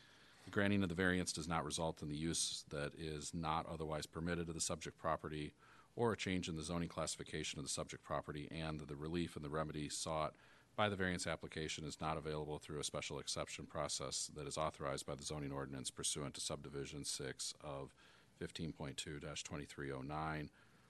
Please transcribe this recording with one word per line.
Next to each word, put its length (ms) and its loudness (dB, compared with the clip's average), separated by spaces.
The 60 -12
granting 320 8
of 80 4
the 40 2
variance 380 6
does 160 0
not 160 4
result 380 0
in 80 -2
the 40 0
use 540 0
that 300 -2
is 340 -4
not 340 2
otherwise 380 -2
permitted 460 0
of 40 -4
the 60 -4
subject 380 -2
property 560 0
or 160 4
a 60 0
change 320 2
in 60 -2
the 60 -2
zoning 280 0
classification 680 -2
of 60 -4
the 60 -4
subject 340 -4
property, 460 -2
and 280 -2
that 100 -6
the 60 -4
relief 420 0
and 80 -4
the 40 -4
remedy 400 0
sought 460 0
by 140 6
the 60 0
variance 300 2
application 600 -2
is 120 -6
not 200 0
available 400 -2
through 200 -6
a 60 0
special 360 -2
exception 440 -4
process 720 -2
that 100 -4
is 120 -2
authorized 480 0
by 80 -2
the 80 -6
zoning 280 -2
ordinance 400 -4
pursuant 440 -2
to 80 -6
subdivision 640 -4
six 560 -2
of 320 -6
fifteen 320 -2
point 280 -4
two 200 -4
dash 260 -4
twenty-three 480 -4
oh 100 -2
nine, 480 0